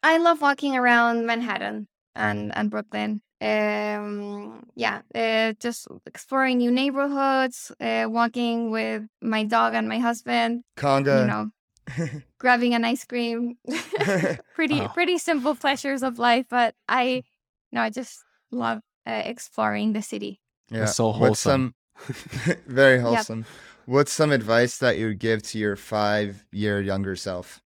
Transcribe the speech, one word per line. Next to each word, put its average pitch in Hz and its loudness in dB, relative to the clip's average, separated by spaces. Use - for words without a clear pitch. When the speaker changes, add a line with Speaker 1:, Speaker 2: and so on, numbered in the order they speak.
Speaker 1:
I 320 6
love 339 4
walking 277 2
around 233 4
Manhattan 214 -4
and, 208 -4
and 214 0
Brooklyn. 214 -6
Um, 208 -4
yeah, 214 -4
uh, 226 0
just - -8
exploring 262 -2
new 240 2
neighborhoods, 269 0
uh, 226 -2
walking 233 -2
with 220 -4
my 220 0
dog 226 2
and 220 0
my 220 -2
husband, 233 -2
Speaker 2:
Conga. 139 4
Speaker 1:
you 104 4
know, 123 -6
Speaker 2:
<laughs> - -20
Speaker 1:
grabbing 240 4
an 233 0
ice 240 -2
cream. 240 -4
<laughs> - -2
Pretty, 302 0
Speaker 3:
Wow. - -4
Speaker 1:
pretty 349 0
simple 294 0
pleasures 269 -2
of 247 -4
life, 240 4
but 240 0
I, 254 0
no, 240 -2
I 226 0
just 240 -10
love, 226 -4
uh, 220 -4
exploring 214 -2
the 214 -4
city. 208 -10
Speaker 2:
Yeah. 113 -4
Speaker 3:
That's 107 0
so 113 2
Speaker 2:
What's 110 0
Speaker 3:
wholesome. 131 2
Speaker 2:
some, - -4
<laughs> - -20
very 131 6
Speaker 1:
Yep. 123 0
Speaker 2:
wholesome. 113 0
What's 139 2
some 151 2
advice 117 4
that 120 2
you 113 -2
would 101 -4
give 110 0
to - -8
your 104 -2
five-year 104 -2
younger 95 -2
self? 90 -10